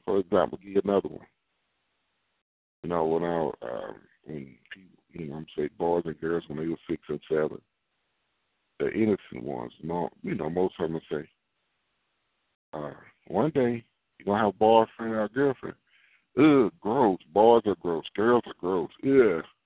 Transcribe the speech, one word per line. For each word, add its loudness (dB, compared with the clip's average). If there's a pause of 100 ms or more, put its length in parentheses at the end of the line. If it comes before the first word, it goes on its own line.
for -2
example, 0
give -16
you 0
another 0
one. -18 (1600)
You -8
know, 0
when 0
I, -2 (120)
um, -10 (300)
when -14 (160)
people, -20 (140)
you -12
know, -12
I'm -14 (100)
saying -4
boys 0
and -10
girls -4
when -10
they -6
were -4 (120)
six -6
and -8 (100)
seven, -2 (1160)
the -4
innocent -2
ones, -10 (100)
mo-, -6 (120)
you -6
know, -6
most -2
of -4
them -8 (100)
say, -8 (1400)
uh, -10 (360)
"One 0
day 0 (340)
you're -16
gonna 0
have 2
a -20
boyfriend 4
or -2
a -6
girlfriend." -2 (640)
Ugh, 6
gross. 2 (160)
Boys 8
are 2
gross. -4 (100)
Girls 2
are -14
gross. -2 (140)
Ugh. 4 (200)